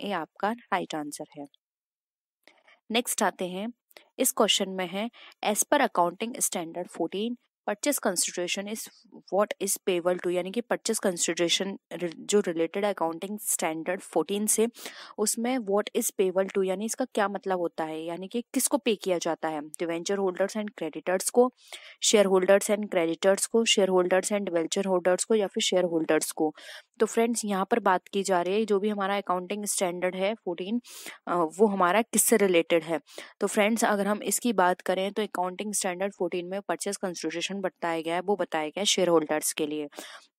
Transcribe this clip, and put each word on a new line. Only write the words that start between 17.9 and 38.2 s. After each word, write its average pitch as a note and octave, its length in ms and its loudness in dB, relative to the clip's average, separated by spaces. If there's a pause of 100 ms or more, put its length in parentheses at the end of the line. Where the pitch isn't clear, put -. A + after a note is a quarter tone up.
यानी E3+ 240 -8
कि A#3+ 120 -4
किसको - 380 0
पे A3+ 160 0
किया F3+ 240 0
जाता D#3+ 300 -2
है, D3+ 120 -4
डिवेंचर E3+ 580 -4
होल्डर्स F#3+ 380 -2
and G#3+ 120 -4
creditors F3 640 -4
को, B3 220 4 (520)
shareholders G3 640 6
and G#3 240 0
creditors F3 520 2
को, A3+ 180 2
shareholders F#3 680 4
and G3+ 160 -2
debenture E3+ 380 0
holders F3+ 380 2
को A3+ 100 2
या G#3 120 4
फिर A3 160 -4
शेयरहोल्डर्स E3 680 2
को। D#3 240 -2 (460)
तो A3 60 4
फ्रेंड्स, A#3 380 0
यहाँ G3 260 0
पर A3+ 100 2
बात F#3+ 280 2
की G3 140 -2
जा F3+ 200 2
रही F#3 120 0
है, A3 100 2
जो G#3 140 2
भी G#3 100 0
हमारा G3+ 280 0
अकाउंटिंग F#3+ 480 -4
स्टैंडर्ड F3+ 520 -2
है G3 180 0
फोर्टीन, F#3+ 460 -4 (480)
अ, E3+ 60 -2
वो E3+ 320 4
हमारा G3 360 4
किससे A3 340 2
रिलेटेड E3+ 480 4
है। D#3 160 -2 (400)
तो G3+ 60 2
फ्रेंड्स, G#3+ 380 2
अगर G3+ 220 2
हम G#3 160 -2
इसकी A3 300 0
बात F3+ 280 4
करें F#3+ 320 -2
तो G#3+ 100 -2
अकाउंटिंग F#3 520 -4
स्टैंडर्ड F#3+ 400 -2
फोर्टीन F3 320 -2
में F#3+ 140 -6
परचेज F#3+ 360 -4
कंसिडरेशन E3+ 640 -6
बताया E3+ 400 -4
गया E3 140 -4
है, F3+ 60 0